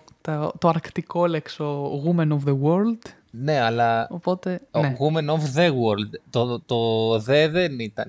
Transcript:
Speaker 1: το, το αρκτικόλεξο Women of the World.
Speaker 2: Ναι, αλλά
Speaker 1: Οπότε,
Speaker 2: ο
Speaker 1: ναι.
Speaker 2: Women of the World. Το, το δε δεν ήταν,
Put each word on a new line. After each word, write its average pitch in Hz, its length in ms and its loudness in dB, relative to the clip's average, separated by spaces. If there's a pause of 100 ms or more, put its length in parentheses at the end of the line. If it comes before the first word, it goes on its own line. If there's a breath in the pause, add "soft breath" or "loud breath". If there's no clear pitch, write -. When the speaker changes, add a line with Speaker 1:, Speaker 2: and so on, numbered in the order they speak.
(220)
Speaker 1:
το, 151 380 -4
το 180 80 4
αρκτικόλεξο 160 1200 -2 (140)
Women 170 220 2
of 151 120 0 (100)
the 139 140 2
World. 202 480 0 (200)
Speaker 2:
Ναι, 139 280 -2
αλλά 117 520 2
Speaker 1:
Οπότε, 180 500 -4 (100)
Speaker 2:
ο - 100 0
Speaker 1:
ναι. 139 180 0
Speaker 2:
Women 151 300 0
of 151 300 0
the 175 100 6
World. 110 500 0 (100)
Το, 120 300 0
το 113 600 2
δε 139 280 4
δεν 156 320 -2
ήταν, 110 300 -6